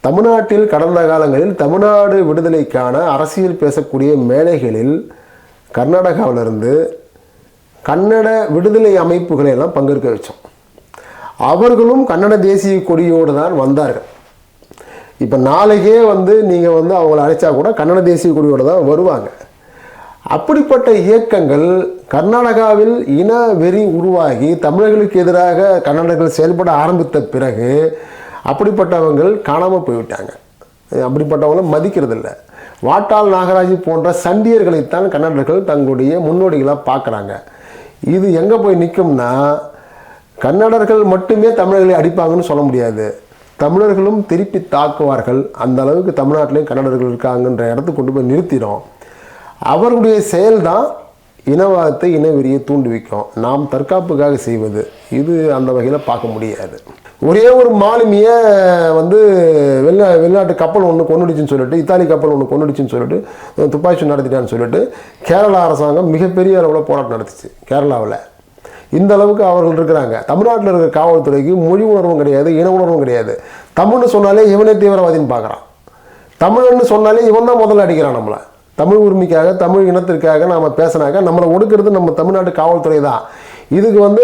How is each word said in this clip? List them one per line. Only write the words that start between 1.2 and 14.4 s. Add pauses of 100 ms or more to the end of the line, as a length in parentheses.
தமிழ்நாடு
விடுதலைக்கான
அரசியல்
பேசக்கூடிய
மேடைகளில் (640)
கர்நாடகாவிலிருந்து (1000)
கன்னட (260)
விடுதலை
அமைப்புகளை
எல்லாம்
பங்கேற்க
வச்சோம். (1080)
அவர்களும்
கன்னட
தேசிய
கொடியோடு
தான்
வந்தார்கள். (1080)